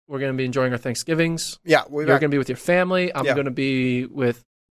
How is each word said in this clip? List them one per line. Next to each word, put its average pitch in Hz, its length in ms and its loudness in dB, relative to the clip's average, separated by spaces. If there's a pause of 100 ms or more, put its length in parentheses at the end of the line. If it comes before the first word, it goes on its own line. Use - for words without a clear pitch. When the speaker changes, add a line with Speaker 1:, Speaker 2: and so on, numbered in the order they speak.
Speaker 1:
We're 139 120 -8
gonna 135 140 -2
be 131 120 -2
enjoying 127 280 0
our 120 40 -2
Thanksgivings. 165 880 -2
Speaker 2:
Yeah, 156 260 4
we'll 147 160 -4
be - 40 0
Speaker 1:
You're 139 60 6
Speaker 2:
back. 139 60 2
Speaker 1:
gonna 151 80 2
be 143 80 2
with 131 120 0
your 123 80 -6
family. 180 580 2
I'm 135 100 -2
Speaker 2:
Yeah. 135 80 2
Speaker 1:
gonna 139 160 0
be 127 560 0
with 123 380 -2 (280)